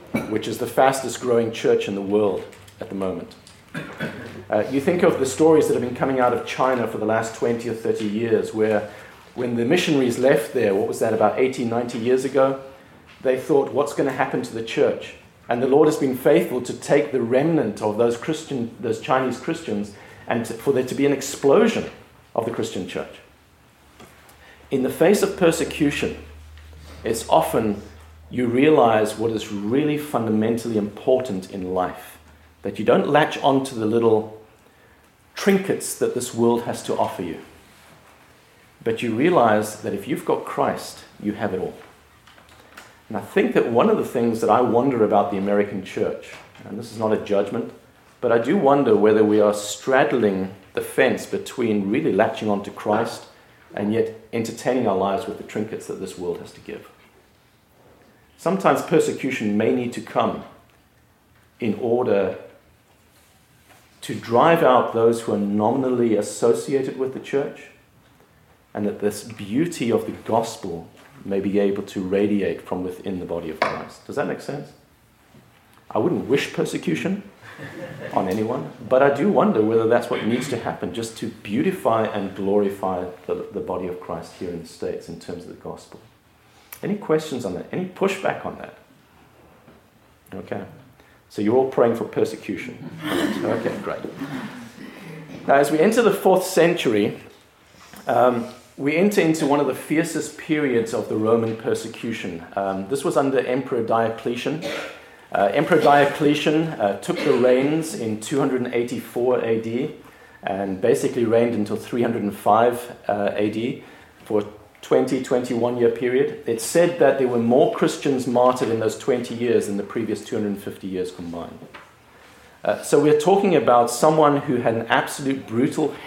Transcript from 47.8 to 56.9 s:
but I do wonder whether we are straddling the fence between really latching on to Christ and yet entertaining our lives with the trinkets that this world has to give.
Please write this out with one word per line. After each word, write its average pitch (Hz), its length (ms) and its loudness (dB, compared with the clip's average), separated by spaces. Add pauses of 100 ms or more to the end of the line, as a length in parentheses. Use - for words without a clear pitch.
but 120 100 2
I 117 80 6
do 170 180 2
wonder 139 380 6
whether 107 280 6
we 104 160 4
are 104 140 6
straddling 110 1040 0 (180)
the 117 80 -2
fence 113 440 0
between 104 640 -2
really 131 220 0
latching 107 360 0
on 98 140 0
to - 80 -10
Christ - 540 -4 (500)
and 104 180 -2
yet 113 260 -2 (120)
entertaining 120 560 -2
our 95 100 0
lives 98 300 -2
with 104 100 -10
the - 60 -14
trinkets - 440 -8
that - 120 -10
this 95 180 -10
world 87 220 -6
has - 140 -16
to - 80 -20
give. - 280 -16 (1500)